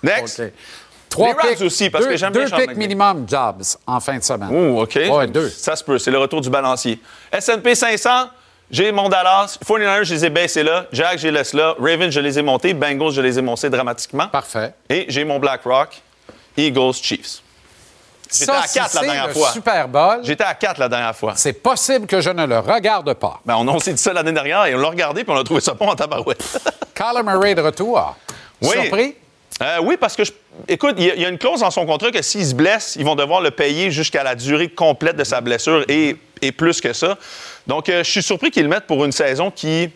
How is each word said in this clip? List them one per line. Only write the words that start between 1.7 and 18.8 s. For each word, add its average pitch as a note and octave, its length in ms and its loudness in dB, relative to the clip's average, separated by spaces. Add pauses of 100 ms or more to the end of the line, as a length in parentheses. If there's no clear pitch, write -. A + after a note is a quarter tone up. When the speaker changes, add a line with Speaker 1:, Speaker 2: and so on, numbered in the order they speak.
Speaker 1:
parce F#3 140 2
Speaker 2:
deux, C4+ 80 0
Speaker 1:
que F3 40 0
j'aime F#3+ 160 -2
Speaker 2:
deux A3+ 80 2
Speaker 1:
bien C#4 80 0
Sean - 80 -2
Speaker 2:
picks B3+ 120 2
Speaker 1:
McVay. B3 120 -8
Speaker 2:
minimum G3 460 2
Dobbs G#2 500 -2 (100)
en B2 140 0
fin C3+ 160 -4
de A#2 60 -8
semaine. G#2 280 -4
Speaker 1:
Ouh, C#3 320 2
OK. A2+ 120 -4 (160)
Speaker 2:
Ouais, C#3 160 4
deux. A#2+ 240 -2
Speaker 1:
Ça - 260 -4
se - 60 -12
peut, C3+ 160 0
c'est - 140 0
le C3+ 60 4
retour C#3 220 0
du C3 80 -4
balancier. B2+ 520 0 (320)
S - 160 -2
and A3+ 120 2
P A#3+ 140 4
cinq A3+ 240 0
cents, B3 300 2 (420)
j'ai F#3+ 220 2
mon G3+ 160 2
Dallas. F#3+ 560 4
Forty-niners, G#3 400 2
je E3+ 100 -2
les D#3 120 0
ai D#3+ 40 4
baissés E3 320 0
là. E3+ 300 2
Jack, D#3+ 260 0
j'ai D3+ 140 0
laissé C#3+ 240 -2
là. D#3+ 240 2
Ravens, E3 320 2
je C#3+ 80 0
les C#3+ 180 0
ai D3 40 0
montés. D3 300 0
Bengals, D3 400 -2
je C3+ 80 -2
les B2+ 180 2
ai C3 40 0
montés B2 260 -2
dramatiquement. B2+ 600 -4
Speaker 2:
Parfait. A#2 440 -6 (160)
Speaker 1:
Et E3+ 200 -2
j'ai C#3 160 -2
mon C#3+ 160 -2
BlackRock, C3 600 0 (560)
Eagles, C3 380 2
Chiefs. - 480 -8 (880)
J'étais - 120 0
Speaker 2:
Ça, C#4 160 2
Speaker 1:
à C4 80 -2
Speaker 2:
si - 100 0
Speaker 1:
quatre A#3+ 160 -2